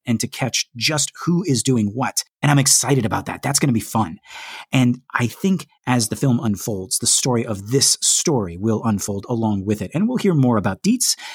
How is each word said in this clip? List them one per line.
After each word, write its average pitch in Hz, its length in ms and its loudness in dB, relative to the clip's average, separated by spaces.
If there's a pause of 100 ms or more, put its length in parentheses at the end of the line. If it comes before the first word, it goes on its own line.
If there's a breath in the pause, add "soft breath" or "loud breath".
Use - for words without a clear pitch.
and 113 160 0
to - 60 -4
catch - 500 -4
just 139 340 -2 (140)
who 175 200 2
is 127 160 2
doing 117 260 2
what. 110 360 -4 (180)
And 143 80 2
I'm 143 100 6
excited 131 460 2
about - 200 -4
that. 87 160 -8
That's 139 180 0
gonna 135 140 2
be 107 80 2
fun. 104 360 -2 (540 loud breath)
And 127 300 4 (120)
I 120 140 2
think 185 400 -2 (180)
as 123 220 2
the 107 80 -6
film 123 240 2
unfolds, 104 600 -4
the 117 80 -4
story 120 380 0
of 101 260 -8
this - 300 2
story 104 540 0
will 104 300 0
unfold 101 420 -2
along 107 380 -2
with 104 160 -2
it. 92 120 -8
And 202 140 0
we'll 247 100 -2
hear 185 160 2
more 127 220 4
about 98 260 -2
Dietz - 360 0 (180 loud breath)